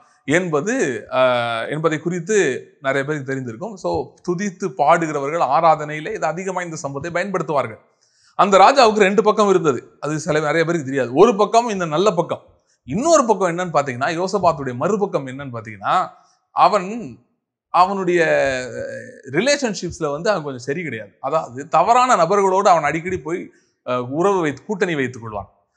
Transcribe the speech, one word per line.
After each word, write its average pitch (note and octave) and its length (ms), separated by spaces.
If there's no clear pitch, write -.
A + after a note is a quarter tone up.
என்பது, D#3+ 840
அஹ், A#2+ 580
என்பதை D#3 300
குறித்து F3 380
நிறைய C3+ 240
பேருக்கு C#3 280
தெரிந்திருக்கும். C3 400
So, E3+ 480
துதித்து F3+ 460
பாடுகிறவர்கள் D3+ 640
ஆராதனையிலே D3+ 720
இது F3 120
அதிகமா F3+ 360
இந்த E3 140
சம்பவத்தை D#3 480
பயன்படுத்துவார்கள். D3+ 560
அந்த F#3+ 220
ராஜாவுக்கு A3 400
ரெண்டு G3+ 260
பக்கம் G#3 260
இருந்தது, E3 500
அது D3+ 200
சில, D#3 200
நிறைய D#3+ 260
பேருக்கு E3 200
தெரியாது. B2+ 280
ஒரு G3+ 220
பக்கம் A3+ 340
இந்த F#3+ 160
நல்ல E3 260
பக்கம், D#3+ 300
இன்னொரு C#4 420
பக்கம் F#3+ 320
என்னன்னு F3+ 180
பாத்தீங்கன்னா, C#3+ 480
யோசபாத்துடைய D#3+ 520
மறுபக்கம் E3 520
என்னன்னு C3 260
பாத்தீங்கன்னா, A2+ 560
அவன், F3+ 680
அவனுடைய F3+ 560
ரிலேஷன்ஷிப்ஸ்ல F#3+ 800
வந்து E3 180
அவன் F#3 140
கொஞ்சம் C3 200
சரி D#3+ 200
கிடையாது. A2+ 360
அதாவது C3+ 480
தவறான A#3 480
நபர்களோடு G3 520
அவன் E3 160
அடிக்கடி E3 360
போய், D3+ 320
அஹ், B2 240
உறவு F3 320
வைத்து, C#3+ 240
கூட்டணி F#3 300
வைத்துக் B2 300
கொள்வான். G#2 280